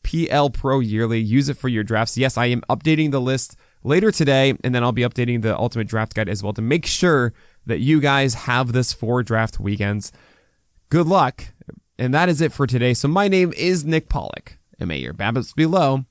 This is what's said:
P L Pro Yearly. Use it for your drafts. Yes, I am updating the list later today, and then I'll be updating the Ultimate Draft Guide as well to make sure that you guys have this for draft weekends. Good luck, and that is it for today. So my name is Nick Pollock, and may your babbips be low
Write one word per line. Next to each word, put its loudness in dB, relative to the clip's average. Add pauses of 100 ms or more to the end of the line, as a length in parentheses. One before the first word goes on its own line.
P -2
L 2
Pro 0
Yearly. 0
Use 2
it -6
for -4
your -2
drafts. -2
Yes, 0
I 0
am 0
updating 0
the 0
list -2 (280)
later 2
today, 4
and 0
then 2
I'll 2
be 0
updating -2
the -2
Ultimate -2
Draft -4
Guide -4
as -6
well -4
to -6
make 0
sure 2 (320)
that -4
you 4
guys 2
have -2
this 0
for -2
draft -2
weekends. -4 (800)
Good 2
luck, 2 (540)
and -2
that 4
is 2
it 0
for 0
today. 2
So 0
my 2
name 2
is 0
Nick 0
Pollock, -6 (220)
and -6
may -4
your -8
babbips -4
be 0
low 0